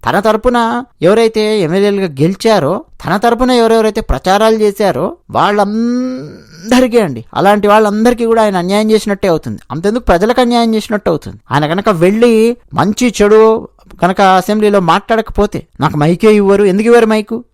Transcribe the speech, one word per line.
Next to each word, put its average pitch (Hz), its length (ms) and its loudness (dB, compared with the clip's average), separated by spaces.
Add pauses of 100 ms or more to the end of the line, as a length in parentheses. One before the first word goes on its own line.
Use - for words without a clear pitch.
(100)
తన 156 100 0
తరపున 233 640 0 (180)
ఎవరైతే 214 580 0
ఎమ్మెల్యేలుగా 196 480 -2
గెలిచారో, 175 760 -2 (220)
తన 180 120 -2
తరపున 247 340 0
ఎవరెవరైతే 226 500 0
ప్రచారాలు 202 540 0
చేశారో 202 640 -2 (140)
వాళ్ళందరికీ 233 1700 -2
అండి, 135 340 -4
అలాంటి 202 340 0
వాళ్ళందరికీ 214 580 2
కూడా 226 180 2
ఆయన 208 120 -2
అన్యాయం 202 360 -2
చేసినట్టే 202 360 -2
అవుతుంది. 139 320 -4 (120)
అంతెందుకు 202 320 -4
ప్రజలకు 214 380 0
అన్యాయం 233 340 0
చేసినట్టు 208 340 -4
అవుతుంది. 110 280 -6 (140)
ఆయన 147 160 0
కనుక 175 220 -2
వెళ్ళి 220 680 2 (160)
మంచి 208 480 -2
చెడు 220 460 4 (340)
కనుక 185 200 0
అసెంబ్లీలో 202 580 2
మాట్లాడకపోతే, 196 880 -2 (120)
"నాకు 147 180 -2
మైకే 175 380 2
ఇవ్వరు", 202 280 2
ఎందుకు 202 240 0
ఇవ్వరు 233 180 4
మైకు? 220 380 -4 (100)